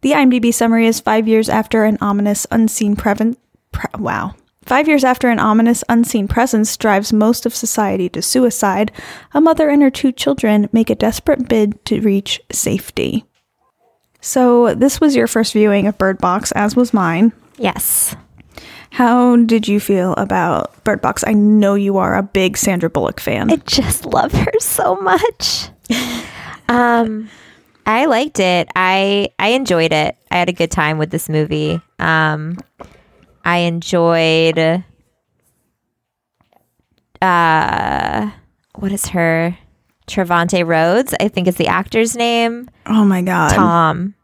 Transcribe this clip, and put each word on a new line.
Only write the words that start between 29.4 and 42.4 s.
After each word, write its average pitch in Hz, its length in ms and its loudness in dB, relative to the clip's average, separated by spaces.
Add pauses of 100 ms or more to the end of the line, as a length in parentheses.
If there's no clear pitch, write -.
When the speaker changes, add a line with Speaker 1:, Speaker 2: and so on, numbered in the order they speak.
Speaker 2:
I 202 100 0
enjoyed 175 420 0
it. 156 240 -2 (140)
I - 80 0
had 175 100 0
a 180 40 -4
good 170 200 -2
time 156 260 -2
with 151 120 -2
this - 180 -6
movie. 156 520 -2 (200)
Um, 160 560 -2 (880)
I 175 140 0
enjoyed, 165 1300 0 (2500)
uh, 170 1080 0 (460)
what 196 160 -4
is 202 160 -6
her? 170 480 -2 (500)
Trevante 175 600 0
Rhodes, 170 540 0
I 208 80 0
think 185 180 -2
is 180 100 0
the 170 120 -2
actor's 226 480 -2
name. 233 520 -2 (180)